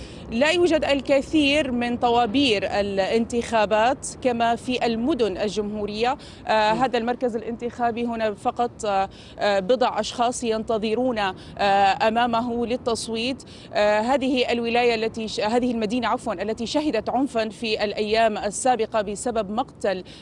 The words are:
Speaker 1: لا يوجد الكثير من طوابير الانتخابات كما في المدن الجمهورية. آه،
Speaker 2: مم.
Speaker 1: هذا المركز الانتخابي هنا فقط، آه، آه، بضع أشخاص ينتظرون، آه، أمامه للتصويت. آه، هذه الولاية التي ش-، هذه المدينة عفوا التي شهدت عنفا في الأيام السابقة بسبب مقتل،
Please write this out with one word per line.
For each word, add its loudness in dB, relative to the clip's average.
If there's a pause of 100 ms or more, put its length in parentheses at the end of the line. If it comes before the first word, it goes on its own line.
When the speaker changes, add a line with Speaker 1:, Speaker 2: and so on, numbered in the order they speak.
(300)
Speaker 1:
لا 2
يوجد 4
الكثير 2
من -2
طوابير 2 (160)
الانتخابات 0 (160)
كما 0
في -2
المدن 0
الجمهورية. -2 (280)
آه، 4
Speaker 2:
مم. 0
Speaker 1:
هذا 2
المركز -2
الانتخابي -4
هنا -2
فقط، -4
آه، 0 (300)
آه، 2
بضع 2
أشخاص -2
ينتظرون، 0
آه، -2 (720)
أمامه 0
للتصويت. -2 (320)
آه، 4
هذه 2
الولاية 2
التي -2
ش-، -6
هذه 2
المدينة 0
عفوا -2
التي -4
شهدت 0
عنفا 0
في -2
الأيام 2
السابقة 0
بسبب -4
مقتل، -4 (180)